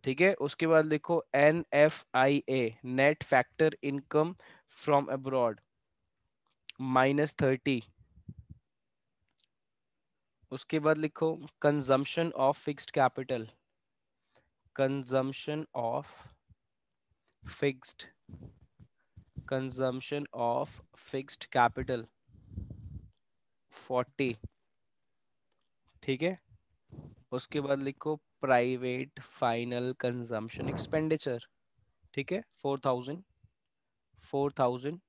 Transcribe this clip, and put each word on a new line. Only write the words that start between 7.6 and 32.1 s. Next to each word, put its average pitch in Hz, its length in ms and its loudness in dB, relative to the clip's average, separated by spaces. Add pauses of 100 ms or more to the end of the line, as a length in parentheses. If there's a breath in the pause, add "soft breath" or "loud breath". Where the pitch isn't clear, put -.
उसके 143 280 -4
बाद 156 180 4
लिखो 156 300 -2 (340)
consumption 147 680 2 (120)
of 139 180 4
fixed - 320 -8
capital, 131 520 0 (1300)
consumption 135 920 -2 (100)
of 123 380 -6 (1300)
fixed, - 640 -6 (1400)
consumption 131 800 -4 (160)
of 120 380 -2 (240)
fixed - 480 -8
capital, 120 540 2 (1700)
फ़ोर्टी। 123 640 -2 (1700)
ठीक 135 200 -2
है, 180 140 -2 (920)
उसके 135 300 -6
बाद 139 200 -2
लिखो 139 340 -4 (260)
प्राइवेट 127 800 0
फाइनल 123 800 -2
कंजम्पशन 120 720 -4
एक्सपेंडिचर, 156 760 -2 (680)